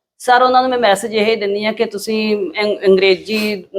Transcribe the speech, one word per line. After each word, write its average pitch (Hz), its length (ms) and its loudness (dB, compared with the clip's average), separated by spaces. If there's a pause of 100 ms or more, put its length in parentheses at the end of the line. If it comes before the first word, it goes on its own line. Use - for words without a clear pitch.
(180)
ਸਰ, 247 240 2
ਉਹਨਾਂ 254 180 4
ਨੂੰ 254 100 0
ਮੈਂ 247 80 -2
ਮੈਸੇਜ 214 360 0
ਇਹ 220 220 2
ਦਿੰਦੀ 208 280 -4
ਆ 220 80 0
ਕਿ 220 120 -4
ਤੁਸੀਂ 214 520 -4
ਅੰ-, 202 520 -2
ਅੰਗਰੇਜ਼ੀ 190 760 0 (140)